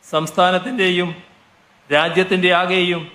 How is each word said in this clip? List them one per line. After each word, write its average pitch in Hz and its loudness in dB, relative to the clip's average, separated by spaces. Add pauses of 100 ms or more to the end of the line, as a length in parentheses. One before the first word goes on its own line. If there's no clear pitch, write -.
സംസ്ഥാനത്തിൻ്റെയും 180 0 (800)
രാജ്യത്തിൻ്റെ 175 2 (100)
ആകെയും 180 0 (140)